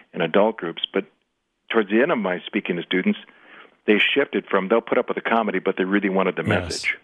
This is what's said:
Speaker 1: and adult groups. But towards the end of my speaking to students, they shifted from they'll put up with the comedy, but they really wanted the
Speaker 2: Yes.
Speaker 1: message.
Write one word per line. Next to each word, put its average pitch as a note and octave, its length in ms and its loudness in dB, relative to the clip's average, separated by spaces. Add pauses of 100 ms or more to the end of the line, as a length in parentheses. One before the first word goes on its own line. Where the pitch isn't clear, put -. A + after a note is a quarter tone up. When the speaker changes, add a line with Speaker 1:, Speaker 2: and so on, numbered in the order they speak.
(120)
Speaker 1:
and F2+ 100 -4
adult G2+ 340 2
groups. E2 260 -8 (100)
But G2 120 -2 (640)
towards A2 200 0
the A2+ 120 4
end D#3+ 80 2
of D3 80 0
my F2+ 280 -2
speaking G2 300 -4
to E2+ 60 -4
students, F#2 360 0 (680)
they G#2+ 120 4
shifted - 520 0
from F#2+ 180 0
they'll A2+ 120 4
put - 180 -2
up A#2+ 100 -2
with F#2+ 80 -6
the - 140 -6
comedy, G#2+ 280 0
but F#2 200 -2
they F#2+ 60 0
really G2 260 0
wanted F#2+ 260 0
the E2+ 60 -4
Speaker 2:
Yes. F2 60 -2
Speaker 1:
message. - 560 -2